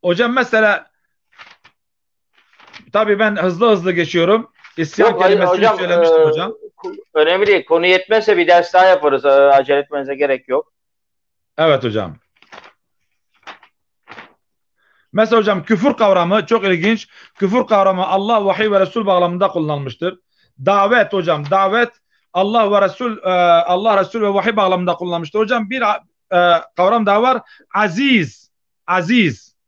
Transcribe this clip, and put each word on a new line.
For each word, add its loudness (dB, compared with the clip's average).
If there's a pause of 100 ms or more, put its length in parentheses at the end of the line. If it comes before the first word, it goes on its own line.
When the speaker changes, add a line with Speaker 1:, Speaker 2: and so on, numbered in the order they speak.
Speaker 1:
Hocam -2
mesela 0 (2000)
tabii 0
ben 0
hızlı 0
hızlı 0
geçiyorum. 0 (260)
İsyan 0
Speaker 2:
Yok, -4
hayır, 4
Speaker 1:
kelimesini 2
Speaker 2:
hocam, 2
Speaker 1:
söylemiştim 2
Speaker 2:
e, 4
Speaker 1:
hocam. -2 (600)
Speaker 2:
önemli 2
değil. 2
Konu 0
yetmezse 2
bir 0
ders 4
daha 6
yaparız. 2
E, 4
acele 4
etmenize -8
gerek -4
yok. -4 (840)
Speaker 1:
Evet 0
hocam. -6 (3000)
Mesela 2
hocam -2
küfür 0
kavramı 0
çok -2
ilginç. -2 (280)
Küfür -2
kavramı 0
Allah, -2
vahiy -2
ve 2
Resul -2
bağlamında 0
kullanılmıştır. -6 (460)
Davet 0
hocam, -4
davet 0 (440)
Allah 0
ve 2
Resul, -4
e, -6 (340)
Allah, 0
Resul -4
ve -2
vahiy -2
bağlamında 0
kullanılmıştır. -8
Hocam -2
bir, -6
e, -2 (140)
kavram 0
daha 2
var. 0 (340)
Aziz, -2 (360)
aziz. -2 (120)